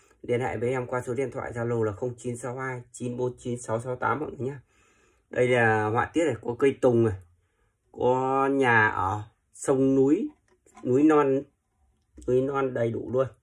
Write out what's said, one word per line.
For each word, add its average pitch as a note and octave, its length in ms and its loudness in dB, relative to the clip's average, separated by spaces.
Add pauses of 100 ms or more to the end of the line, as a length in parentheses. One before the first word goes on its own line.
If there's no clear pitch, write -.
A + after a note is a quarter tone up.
(220)
liên A#2+ 180 -2
hệ G#2+ 160 -4
với A#2 140 -2
em B2+ 160 -4
qua B2 160 -4
số B2 120 -6
điện B2+ 160 -4
thoại - 220 -10
Zalo A#2 300 -4
là G#2+ 100 0
không B2 260 -8
chín A#2+ 180 -8
sáu B2+ 220 -10
hai C3 240 -8 (100)
chín B2 240 -10
bốn B2 220 -4
chín A#2+ 220 -8
sáu A2+ 200 -4
sáu B2 160 -6
tám A#2+ 240 -2
mọi D3+ 100 -8
người C3 180 -8
nhá. C#3 120 -12 (720)
Đây B2 180 0
là A2 400 2
họa A2+ 240 0
tiết E3 120 0
này, C3 180 0
có A#2+ 160 -6
cây C#3 240 2
tùng A#2 220 4
này, G#2 100 0 (760)
có C3 600 0
nhà A#2 360 4
ở G2+ 340 -2 (320)
sông C3+ 400 2
núi, D3+ 360 2 (540)
núi B2+ 180 2
non, C#3+ 400 6 (840)
núi B2+ 160 2
non C3+ 320 -2
đầy A#2 160 0
đủ A2 220 -6
luôn. C3 140 2 (160)